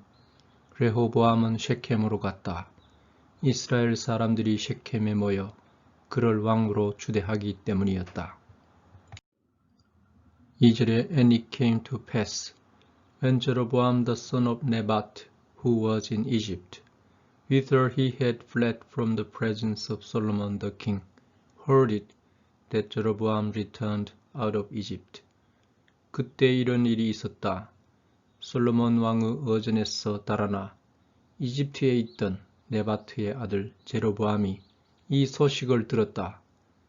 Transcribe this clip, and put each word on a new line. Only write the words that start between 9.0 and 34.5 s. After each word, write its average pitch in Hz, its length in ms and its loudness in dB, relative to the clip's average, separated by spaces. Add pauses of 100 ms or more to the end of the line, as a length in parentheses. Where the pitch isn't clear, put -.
이 120 120 10
절에 113 380 2
And 123 240 6
it 117 160 -2
came 117 320 0
to 110 200 -8
pass, - 520 -6 (680)
when 131 160 2
Jeroboam 123 680 2
the 117 120 0
son 123 300 -2
of 117 180 -2
Nebat, 110 640 -2 (360)
who 117 220 2
was 110 260 0
in 113 160 -2
Egypt, 107 540 -4 (680)
whither 131 380 4
he 127 240 0
had 120 320 -2
fled 117 460 -2
from 113 260 -2
the 107 80 -2
presence 110 680 -4
of 104 140 -6
Solomon 104 560 -2
the 101 120 -6
king, 101 300 -4 (640)
heard 131 280 6
it, 101 200 -4 (560)
that 107 200 -2
Jeroboam 107 640 0
returned 104 580 -4 (240)
out 110 200 -2
of 101 160 -4
Egypt. 98 500 -10 (880)
그때 127 420 2
이런 123 320 2
일이 113 240 2
있었다. 104 600 -6 (720)
솔로몬 117 560 2
왕의 113 480 0
어전에서 107 800 -2
달아나 101 500 -2 (640)
이집트에 139 600 0
있던 101 400 -4 (280)
네바트의 107 680 -4
아들 104 400 -6 (120)
제로보암이 104 760 -2 (500)